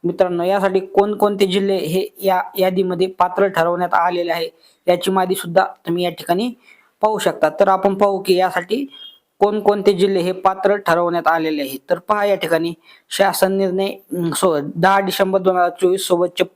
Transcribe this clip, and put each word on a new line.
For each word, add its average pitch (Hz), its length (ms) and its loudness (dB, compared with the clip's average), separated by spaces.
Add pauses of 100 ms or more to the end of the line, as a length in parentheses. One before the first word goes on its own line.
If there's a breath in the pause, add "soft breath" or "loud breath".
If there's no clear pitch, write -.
मित्रांनो, 175 400 0
यासाठी 190 360 2
कोणकोणते 202 640 0
जिल्हे 196 320 0
हे 180 300 -2 (160)
या 185 180 2 (160)
यादीमध्ये 185 500 0
पात्र 185 400 0
ठरवण्यात 175 460 0
आलेले 175 380 0
आहे, 165 180 -4 (380 soft breath)
याची 180 240 0
माहिती 190 240 0
सुद्धा 185 300 0
तुम्ही 175 380 -6
या 175 60 0
ठिकाणी 185 440 -4 (480 soft breath)
पाहू 214 160 0
शकता. 156 320 0
तर 190 180 2
आपण 190 280 2
पाहू 196 240 2
की 190 160 0
यासाठी 185 500 -2 (540 loud breath)
कोणकोणते 202 540 0
जिल्हे 190 300 0
हे 180 80 -2
पात्र 190 440 0
ठरवण्यात 175 520 0
आलेले 156 340 0
आहे. 135 160 -8 (120)
तर 170 100 0
पहा, 208 260 -2
या 202 100 2
ठिकाणी 170 380 -2 (360 soft breath)
शासन 190 440 0
निर्णय, 196 340 0
अं, 175 440 -6
सो-, 156 300 0 (140)
दहा 185 240 4
डिसेंबर 196 400 0
दोन 185 160 2
हजार 175 140 2
चोवीस 185 380 0
सोबतचे 180 360 0 (120)